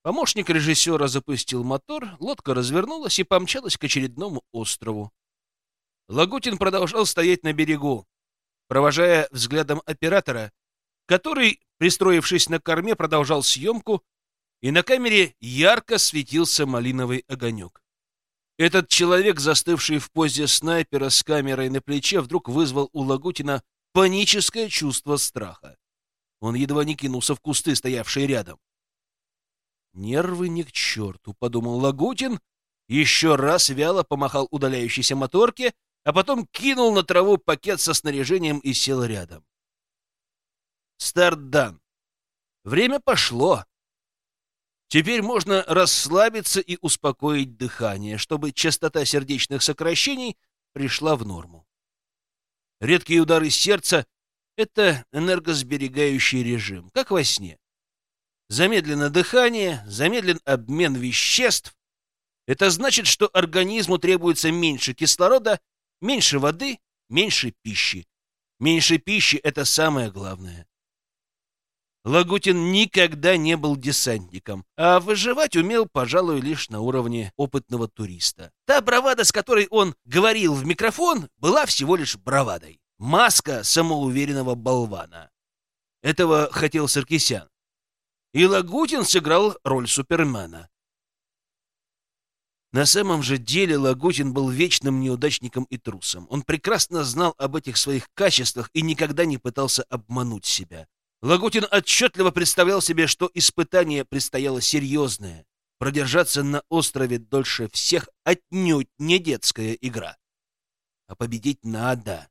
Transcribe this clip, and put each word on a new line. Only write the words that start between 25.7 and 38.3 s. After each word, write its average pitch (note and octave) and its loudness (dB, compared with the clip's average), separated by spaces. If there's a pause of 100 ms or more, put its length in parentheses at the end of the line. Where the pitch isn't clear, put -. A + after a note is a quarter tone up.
Он A2+ -4
едва C#3+ 0
не D3+ -4
кинулся C3 -4
в - -20
кусты, D3+ -2
стоявшие B2+ -4
рядом. G2 -4 (1300)
«Нервы E3+ -4
ни E3+ -4
к C#3 -12
чёрту», — G2+ -6
подумал A#2+ -4
Лагутин, F3+ -2 (480)
ещё D#3 2
раз C3 2
вяло D#3+ 0
помахал C#3 -2
удаляющейся C3 -2
моторке, A3+ 2 (300)
а D3+ 0
потом G#3 0
кинул B3 2
на F#3+ 2
траву F#3 4
пакет F3 -2
со E3 0
снаряжением D3 -2